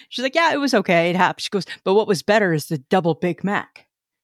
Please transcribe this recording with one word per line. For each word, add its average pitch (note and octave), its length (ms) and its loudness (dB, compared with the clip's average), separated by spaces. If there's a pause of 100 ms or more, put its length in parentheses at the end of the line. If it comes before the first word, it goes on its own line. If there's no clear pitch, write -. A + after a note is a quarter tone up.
She's - 140 -8
like, C4 120 -4
"Yeah, E4 180 2
it C#4+ 60 -2
was C#4 160 0
okay. F3 360 2
It F3 60 -2
happened." F3+ 260 0
She - 80 -10
goes, F#3+ 160 -4 (180)
"But F#3 100 0
what G#3+ 140 4
was F3+ 140 0
better G#3 300 2
is D3+ 140 -2
the D#3+ 120 -6
double E3 360 0
Big F3 300 -4
Mac." - 420 -8 (380)